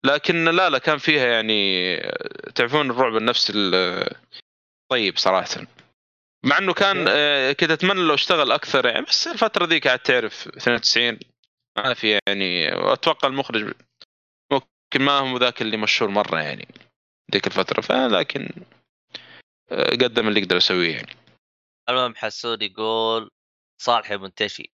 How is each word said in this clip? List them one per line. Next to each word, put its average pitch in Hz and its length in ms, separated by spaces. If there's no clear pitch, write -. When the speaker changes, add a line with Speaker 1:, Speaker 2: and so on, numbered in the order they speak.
Speaker 1:
لكن 156 400
لا، 170 240
لا، 139 80
كان 151 200
فيها 143 300
يعني، 101 680
تعرفون 131 360
الرعب 120 240
النفسي 110 400
ال-، 90 600
طيب 107 260
صراحة. 92 300
مع 139 120
إنه 185 160
كان، 196 240
Speaker 2:
أوكي. 160 160
Speaker 1:
آه، 143 380
كنت 156 200
أتمنى 185 300
لو 160 120
اشتغل 143 380
أكثر 135 340
يعني، 175 200
بس - 220
الفترة 214 380
ذيك 160 220
قاعد 127 120
تعرف 120 480
اثنين - 300
وتسعين، 120 420
ما 120 160
في 107 340
يعني، 90 480
وأتوقع 135 520
المخرج 123 460
ممكن - 500
ما 139 180
هو 131 180
ذاك 123 240
اللي 110 160
مشهور 107 340
مرة 98 280
يعني 73 280
ذيك 98 160
الفترة، - 340
فلكن، 117 680
آه، - 180
قدم 120 380
اللي 104 120
يقدر 92 160
يسويه 87 400
يعني. - 200
Speaker 3:
المهم 123 260
حسود 113 460
يقول: 110 680
"صالح 117 300
منتشي 101 680